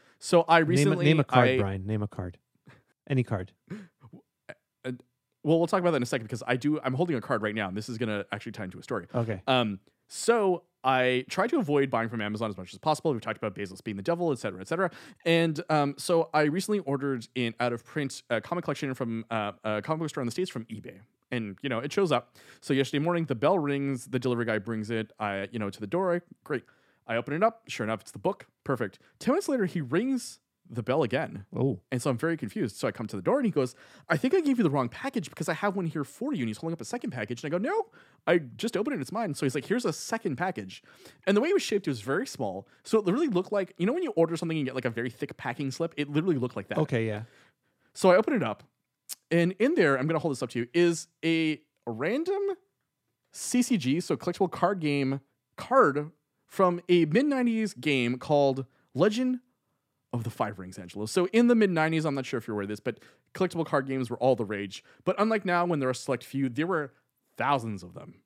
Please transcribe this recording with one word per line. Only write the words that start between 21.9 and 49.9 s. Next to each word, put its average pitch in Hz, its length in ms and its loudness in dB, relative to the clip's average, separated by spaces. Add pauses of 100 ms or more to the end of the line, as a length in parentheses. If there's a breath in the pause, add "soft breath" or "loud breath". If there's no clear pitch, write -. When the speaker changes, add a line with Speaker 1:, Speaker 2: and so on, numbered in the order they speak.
Speaker 1:
shows 185 200 2
up. - 240 0 (240 loud breath)
So - 140 -2
yesterday 135 280 2
morning, 170 220 0
the 139 100 -4
bell 151 240 2
rings. 139 480 -2
The 127 120 -2
delivery 123 260 0
guy 110 140 0
brings 107 320 -6
it, 113 280 -4
I, 101 320 -4
you 120 80 -8
know, 104 120 -4
to - 100 -12
the 107 60 -8
door. 175 280 0
I, 175 60 -2 (240)
great. 139 200 -4 (420 soft breath)
I 117 100 -2
open 127 180 -4
it 175 80 -2
up. 226 240 2
Sure - 180 -6
enough, 110 180 -4
it's - 100 -20
the 110 60 -14
book. 180 280 -4 (160)
Perfect. - 360 -4 (200 soft breath)
Ten 240 140 0
minutes 370 160 0
later, 254 180 0
he 170 140 -4
rings 220 600 -2 (300)
the 117 120 -6
bell 139 200 2
again. 123 420 -2 (100)
Speaker 2:
Oh. 117 260 0 (120)
Speaker 1:
And 123 80 -2
so - 80 -2
I'm 123 80 0
very 160 220 -2
confused. 120 380 -4
So 131 120 -2
I - 40 0
come 110 160 -8
to 107 80 -8
the 95 60 -8
door 233 140 2
and 285 80 0
he 202 60 0
goes, 131 240 0 (340 loud breath)
"I 165 80 2
think 262 180 0
I 392 60 4
gave 285 160 2
you 233 80 4
the 147 60 4
wrong 131 180 0
package 247 400 -6
because - 180 -8
I 175 60 0
have 196 240 -2
one 185 80 -2
here 156 200 -2
for 285 280 -6
you." 180 80 -2
And 117 80 0
he's 107 80 -4
holding 165 160 -6
up 160 80 -6
a 110 60 -12
second 240 240 -8
package. 120 340 -6
And 147 80 -6
I 180 60 0
go, 190 40 -4
"No, 392 260 -2 (380 soft breath)
I 175 120 6
just 135 360 -4
opened 240 220 -2
it. 143 60 -4
It's - 100 -8
mine." 202 220 -2
So - 100 -4
he's 131 100 0
like, 135 120 -4
"Here's 240 180 0
a 175 80 0
second 190 440 -6
package." 117 460 -6 (440 loud breath)
And 202 100 4
the 220 60 4
way 330 80 0
it - 20 0
was 381 100 4
shaped, 202 240 -2
it 156 40 0
was 120 100 -4
very 147 260 -2
small. 98 400 -6 (160 soft breath)
So - 160 2
it 190 140 2
really 294 160 2
looked 185 240 -2
like, 196 240 -2
you 170 80 -2
know, 226 80 2
when 359 100 -2
you 262 100 -2
order 165 260 2
something 160 180 -4
and 147 80 0
get, 127 100 -4
like, 127 120 -2
a 117 40 -2
very 117 200 -4
thick - 260 -10
packing 135 340 -6
slip, - 280 -4
it 143 100 -4
literally 156 300 2
looked 120 180 -4
like 101 120 -8
that. - 100 -2
Speaker 2:
Okay, 120 280 0
yeah. 107 180 -6 (680 soft breath)
Speaker 1:
So - 180 4
I 180 60 10
open 226 160 2
it 208 100 2
up. 110 200 -4 (680)
And 170 280 4
in 277 160 2
there, 147 240 4